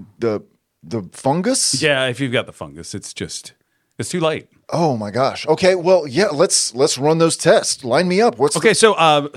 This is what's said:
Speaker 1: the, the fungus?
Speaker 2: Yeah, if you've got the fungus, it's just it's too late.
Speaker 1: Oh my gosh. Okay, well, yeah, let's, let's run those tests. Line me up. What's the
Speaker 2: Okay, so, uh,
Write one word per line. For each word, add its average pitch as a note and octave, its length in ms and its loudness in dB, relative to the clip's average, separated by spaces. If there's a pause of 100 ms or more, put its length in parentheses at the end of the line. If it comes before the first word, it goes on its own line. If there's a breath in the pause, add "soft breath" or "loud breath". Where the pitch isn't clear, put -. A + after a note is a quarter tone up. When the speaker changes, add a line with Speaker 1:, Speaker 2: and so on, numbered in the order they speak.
(180)
Speaker 1:
the, G#2+ 240 -2 (400)
the G#2+ 200 -8 (100)
fungus? F3 680 -2
Speaker 2:
Yeah, C3+ 240 0
if B2+ 140 -4
you've C3 120 -4
got A#2+ 140 -2
the F2 60 -18
fungus, E2 420 -16
it's - 180 -12
just - 420 -12 (440)
it's A#2+ 120 -8
too F3+ 100 -4
late. D#3 280 -4 (220)
Speaker 1:
Oh C3+ 260 0
my G#2 160 -6
gosh. A#2 340 -2
Okay, F#3 300 4
well, F3 320 2
yeah, D#3+ 180 0
let's, E3 480 0
let's B2 240 0
run D3+ 200 2
those E3 180 2
tests. - 480 2
Line D3 240 0
me F3+ 120 0
up. A#3 160 2
What's C3+ 180 0
the E3+ 40 0
Speaker 2:
Okay, G#3 160 4
so, G#3+ 200 4
uh, D3+ 420 2